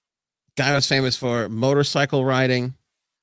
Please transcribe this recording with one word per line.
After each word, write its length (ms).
guy 180
was 140
famous 280
for 340
motorcycle 760
riding. 480